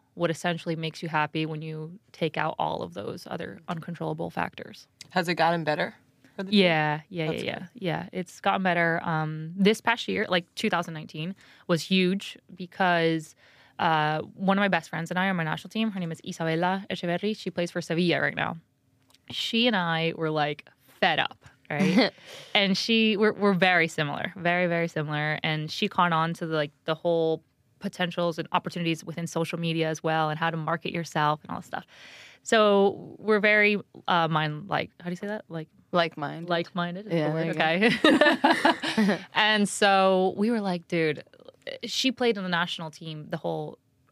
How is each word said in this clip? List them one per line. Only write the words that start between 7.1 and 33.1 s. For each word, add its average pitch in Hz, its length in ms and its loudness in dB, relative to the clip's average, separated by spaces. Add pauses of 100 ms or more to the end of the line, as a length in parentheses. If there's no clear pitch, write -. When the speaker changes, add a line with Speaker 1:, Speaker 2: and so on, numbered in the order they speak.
Speaker 1:
yeah, 156 60 -2
Speaker 2:
That's - 120 -6
Speaker 1:
yeah. - 160 -6
Speaker 2:
good. 180 160 -14
Speaker 1:
Yeah, 170 380 -4
it's - 260 -10
gotten 196 240 0
better. 170 400 2
Um, 156 540 -4
this 202 240 4
past 233 260 -2
year, 190 220 0
like, 175 160 2 (100)
two 214 140 0
thousand 175 240 -2
nineteen, 156 420 -8 (320)
was 165 140 2
huge 185 560 0 (180)
because, 170 800 0 (440)
uh, 156 400 2 (160)
one 190 220 2
of 202 40 2
my 202 80 4
best 170 200 0
friends 165 200 -6
and 175 100 -2
I 190 100 2
on 190 60 0
my 165 80 -2
national 156 280 -6
team, 220 200 -2
her 190 80 -8
name 165 140 -4
is - 80 -12
Isabela 175 680 -2
Echeverri. 185 460 -2
She - 160 -8
plays 175 180 -4
for 175 120 -4
Sevilla 165 400 2
right 143 140 -2
now. - 200 -2 (720)
She - 380 0
and 226 80 2
I 165 400 0
were, 160 140 -4
like, 151 400 -4 (320)
fed 165 180 2
up, - 260 -6 (240)
right? 185 460 4
Speaker 3:
<laughs> - 60 -20 (320)
Speaker 1:
And 196 240 4
she, 220 400 4
we're, 208 160 4
we're 202 200 2
very 175 340 4
similar, 151 480 -4
very, 175 320 0
very 170 220 0
similar. 151 520 -4
And 156 300 -4
she - 160 -2
caught 175 260 2
on 165 220 2
to 170 100 -8
the, 160 100 -4
like, 151 160 0 (140)
the 160 100 -2
whole 160 480 0 (360)
potentials 175 580 -4
and 160 140 -8
opportunities 170 520 -2
within 170 220 -8
social 165 340 -4
media 165 300 -2
as 160 140 -6
well 160 260 0
and 156 80 -4
how 165 140 0
to 165 60 -6
market 165 340 -4
yourself 151 500 0
and - 100 -16
all - 60 -8
this - 80 -12
stuff. - 200 -10 (580)
So 202 760 4